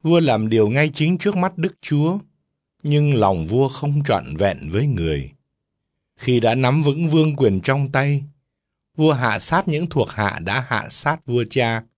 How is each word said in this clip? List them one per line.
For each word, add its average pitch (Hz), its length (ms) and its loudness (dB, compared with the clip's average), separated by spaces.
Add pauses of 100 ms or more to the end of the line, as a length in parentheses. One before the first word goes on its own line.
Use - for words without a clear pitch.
Vua 165 160 4
làm 110 300 2
điều 110 200 4
ngay 147 240 0
chính 170 240 0
trước 196 180 -2
mắt 185 220 -2
Đức 175 240 -4
Chúa, 156 360 0 (640)
nhưng 147 300 2
lòng 98 320 2
vua 123 220 2
không 143 360 -4
trọn 92 320 -2
vẹn 90 340 -2
với 110 180 0
người. 80 440 -2 (840)
Khi 123 220 2
đã 113 160 2
nắm 131 280 2
vững 147 240 0
vương 156 280 2
quyền 104 260 2
trong 135 300 -2
tay, 143 320 0 (720)
vua 156 180 4
hạ 120 260 0
sát 185 280 -2
những 165 220 -2
thuộc - 200 -2
hạ 101 340 -4
đã 117 240 -4
hạ 117 220 -4
sát - 360 -4
vua 120 240 0
cha. 113 340 0 (140)